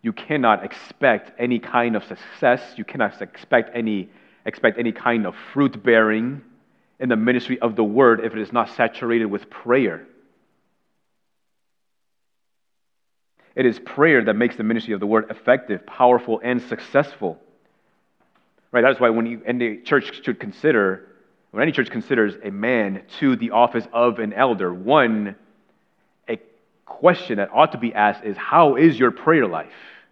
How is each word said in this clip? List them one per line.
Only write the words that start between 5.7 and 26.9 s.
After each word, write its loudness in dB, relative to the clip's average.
bearing 2
in -4
the 2
ministry 0
of -2
the 0
word 4
if -6
it -6
is -8
not -2
saturated 0
with -6
prayer. -2
It 0
is 2
prayer 2
that 0
makes -2
the -6
ministry -4
of -4
the -4
word 0
effective, -2
powerful, 2
and -2
successful. -4
Right? 2
That 6
is -2
why 4
when 2
you, -10
and -4
the -4
church -4
should -6
consider, -2
when -2
any 0
church -4
considers -2
a -10
man -4
to 2
the -6
office 0
of 0
an -6
elder, 0
one, 0
a -6
question 0